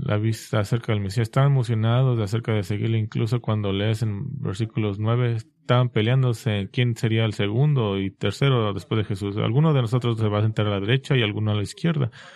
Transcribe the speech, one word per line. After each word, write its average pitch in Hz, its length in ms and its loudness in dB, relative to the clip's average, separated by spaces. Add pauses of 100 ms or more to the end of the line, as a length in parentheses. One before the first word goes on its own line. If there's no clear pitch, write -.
la 104 140 0
vista 110 420 -2
acerca 117 320 -2
del 104 80 0
Mesías, 101 280 -2
estaban 139 240 4
emocionados 120 680 2
de 107 60 0
acerca 113 280 -2
de 104 100 0
seguirle. 110 360 -2
Incluso 117 420 -2
cuando 107 320 -2
lees 107 300 0
en 101 380 -6
versículos 104 580 -4
nueve, 117 380 0
estaban 123 520 0
peleándose 117 720 0
en 95 80 -4
quién 123 280 0
sería 113 280 0
el 107 80 0
segundo 110 640 0
y 98 120 -2
tercero 110 640 0
después 107 240 -2
de 101 60 0
Jesús. 101 320 -4
Alguno 120 360 2
de 135 100 2
nosotros 117 360 0
se 110 100 0
va 104 100 0
a 107 40 2
sentar 107 240 0
a 104 40 0
la 98 100 0
derecha 131 360 0
y 120 60 4
alguno 104 300 0
a - 20 0
la 104 80 0
izquierda. 147 480 -2 (260)